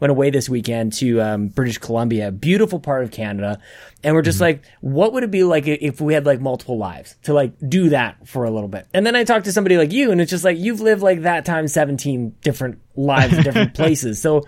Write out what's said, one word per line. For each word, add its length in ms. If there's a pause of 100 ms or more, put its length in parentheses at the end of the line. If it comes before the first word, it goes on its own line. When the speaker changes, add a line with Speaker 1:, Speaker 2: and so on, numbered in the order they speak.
Speaker 1:
went 100
away 180
this 200
weekend 440
to, 280
um, 260
British 300
Columbia, 560
beautiful 480
part 220
of 80
Canada. 480 (440)
And 100
we're 100
just 120
Speaker 2:
Mm-hmm. 80
Speaker 1:
like, 200 (180)
"What 320
would 100
it 80
be 140
like 200
i-, 140
if 220
we 120
had, 120
like, 160
multiple 360
lives 460
to, 100
like, 200 (160)
do 200
that 380
for 160
a 80
little 160
bit?" 260
And 140
then 80
I 80
talked 220
to 80
somebody 240
like 160
you, 180
and 80
it's 100
just 140
like, 160
you've 220
lived, 200
like, 200
that 240
time 240
seventeen 640 (100)
different 360 (180)
lives 400
in 60
different 300
Speaker 2:
<laughs> 80
Speaker 1:
places. 400
So, 260